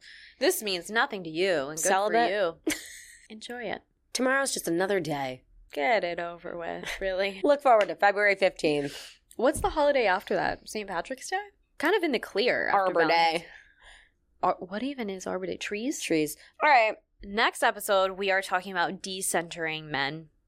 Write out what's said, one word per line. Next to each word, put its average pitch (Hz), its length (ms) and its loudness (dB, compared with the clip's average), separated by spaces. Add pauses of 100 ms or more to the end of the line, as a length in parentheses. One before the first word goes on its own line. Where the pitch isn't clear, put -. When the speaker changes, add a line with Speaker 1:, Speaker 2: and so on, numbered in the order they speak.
(380)
Speaker 1:
This 294 240 0
means 185 280 -6
nothing 226 340 -2
to 160 60 -10
you, 160 380 0
and 156 80 -10
good 160 40 -8
Speaker 2:
Celibate. 208 500 2 (340)
Speaker 1:
for 320 60 -2
you. - 60 -2 (260)
<laughs> - 260 -20
Enjoy 240 360 -14
it. - 180 -6 (320)
Speaker 2:
Tomorrow's 262 400 0
just - 140 -6
another 185 320 0
day. 139 420 -6 (300)
Speaker 1:
Get 254 320 0
it 175 140 -4
over 170 380 -8
with, 175 320 -8 (120)
really. 190 400 -2
<laughs> - 40 -12
Speaker 2:
Look 285 160 4
forward 220 280 6
to 165 80 -6
February 202 400 4
fifteenth. 151 600 0 (380)
Speaker 1:
What's 277 260 0
the 392 100 0
holiday 285 360 4
after 190 300 0
that? - 300 -2
Saint 214 220 -8
Patrick's 190 400 -6
Day? 370 80 -4 (400)
Kind 330 180 2
of 403 80 4
in 320 100 2
the 220 60 2
clear 196 500 0
after 202 100 4
Speaker 2:
Arbor 185 220 4
Speaker 1:
Valentine's. 165 420 4
Speaker 2:
Day. - 40 -18 (960)
Speaker 1:
Ar-, 185 180 2
what 196 220 -8
even 254 280 -6
is 190 160 -10
Arbor 185 200 -6
Day? 175 120 -6
Trees? 226 420 -6
Speaker 2:
Trees. 151 360 0 (260)
All 302 80 6
right. 226 240 4 (280)
Speaker 1:
Next 220 400 -2
episode, 202 500 2
we 190 180 -2
are 190 100 2
talking 190 320 -4
about 175 300 -2
decentering 165 880 -4
men. 147 380 -4 (200)